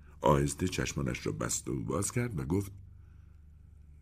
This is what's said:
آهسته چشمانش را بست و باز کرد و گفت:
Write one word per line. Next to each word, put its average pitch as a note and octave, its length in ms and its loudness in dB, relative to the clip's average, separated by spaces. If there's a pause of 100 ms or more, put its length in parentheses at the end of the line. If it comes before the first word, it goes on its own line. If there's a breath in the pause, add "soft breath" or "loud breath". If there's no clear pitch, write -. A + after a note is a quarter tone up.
(200 soft breath)
آهسته C#2+ 480 4
چشمانش C2 580 -2
را G#1 60 0
بست A1+ 360 -4
و B1+ 140 -2
باز D2+ 300 -2
کرد A#2+ 260 -2
و C2 60 -2
گفت: F#2 280 0 (1300 soft breath)